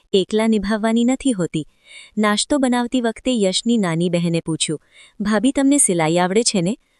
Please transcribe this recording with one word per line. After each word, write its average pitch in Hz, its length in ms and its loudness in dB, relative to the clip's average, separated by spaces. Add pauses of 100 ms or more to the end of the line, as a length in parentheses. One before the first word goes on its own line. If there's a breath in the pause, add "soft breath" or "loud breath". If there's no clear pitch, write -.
(140 soft breath)
એકલા 214 340 2
નિભાવવાની 220 560 0
નથી 262 280 0
હોતી." 170 360 -4 (500 loud breath)
નાસ્તો 208 400 0
બનાવતી 247 440 0
વખતે 233 400 -2
યશની 202 360 0
નાની 175 320 0
બહેને 170 360 0
પૂછ્યું, 156 360 -4 (380 soft breath)
"ભાભી, 214 320 0
તમને 277 260 2
સિલાઈ 170 400 2
આવડે 180 260 2
છે 208 180 0
ને? 180 160 -2 (220)